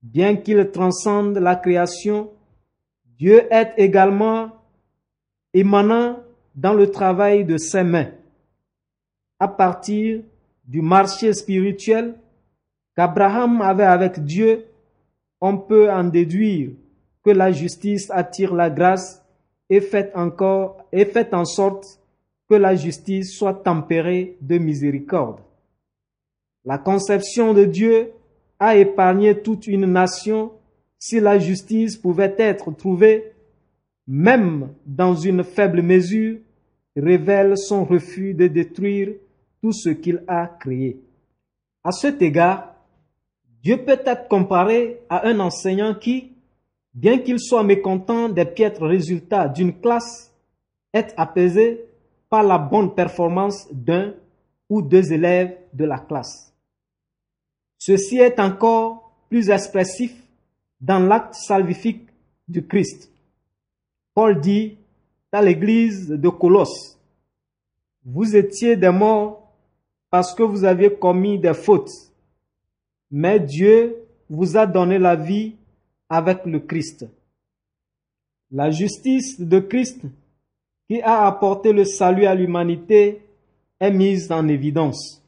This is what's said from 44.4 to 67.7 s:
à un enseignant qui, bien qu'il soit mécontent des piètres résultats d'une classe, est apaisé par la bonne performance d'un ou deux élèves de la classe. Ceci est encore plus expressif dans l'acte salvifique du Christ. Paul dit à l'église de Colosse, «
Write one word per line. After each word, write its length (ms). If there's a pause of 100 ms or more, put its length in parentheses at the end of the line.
à 180
un 120
enseignant 560
qui, 360 (600)
bien 260
qu'il 200
soit 240
mécontent 640
des 160
piètres 420
résultats 600
d'une 240
classe, 600 (600)
est 240
apaisé 680 (440)
par 120
la 160
bonne 380
performance 760
d'un 420 (560)
ou 120
deux 320
élèves 440 (160)
de 120
la 140
classe. 540 (1200)
Ceci 400
est 220
encore 720 (180)
plus 200
expressif 640 (640)
dans 200
l'acte 340
salvifique 720 (400)
du 180
Christ. 460 (1040)
Paul 260
dit 380 (540)
à 100
l'église 680
de 200
Colosse, « 680 (1080)